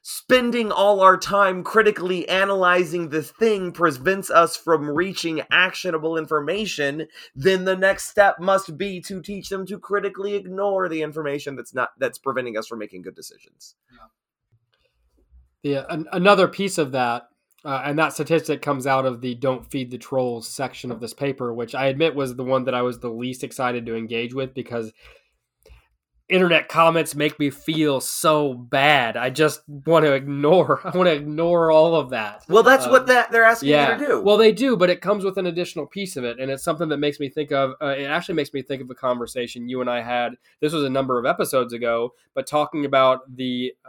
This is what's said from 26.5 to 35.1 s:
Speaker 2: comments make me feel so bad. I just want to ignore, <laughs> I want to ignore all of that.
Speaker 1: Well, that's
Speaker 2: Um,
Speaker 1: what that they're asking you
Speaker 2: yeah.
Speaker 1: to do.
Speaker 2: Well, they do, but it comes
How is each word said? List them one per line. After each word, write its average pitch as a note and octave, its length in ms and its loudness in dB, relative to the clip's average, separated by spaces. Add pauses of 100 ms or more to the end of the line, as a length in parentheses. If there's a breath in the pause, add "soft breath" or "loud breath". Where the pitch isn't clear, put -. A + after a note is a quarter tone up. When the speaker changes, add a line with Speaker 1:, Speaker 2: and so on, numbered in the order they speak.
Speaker 2:
comments E3 460 2
make D3 240 -2
me D3 100 0
feel D3+ 500 -2
so D3+ 540 0
bad. B2 640 2
I B2+ 140 -2
just D3 360 0
want D3+ 380 2
to C#3+ 80 4
ignore, C#3+ 680 2
<laughs> F#3+ 60 -10
I F3 80 -6
want F3+ 120 4
to E3 80 6
ignore D#3+ 560 0
all D#3+ 240 6
of C3+ 160 -2
that. G#2+ 360 -6
Speaker 1:
Well, G3+ 140 8
that's B3+ 240 6
Speaker 2:
Um, A#3+ 60 2
Speaker 1:
what B3+ 160 6
that B3 240 4
they're A3+ 120 6
asking A3+ 260 4
you D3 60 6
Speaker 2:
yeah. G3+ 220 4
Speaker 1:
to D4 80 -4
do. A3+ 160 0
Speaker 2:
Well, G#3 160 6
they A3 140 8
do, A#3+ 260 0
but F3 140 4
it E3+ 100 -2
comes G3 220 -2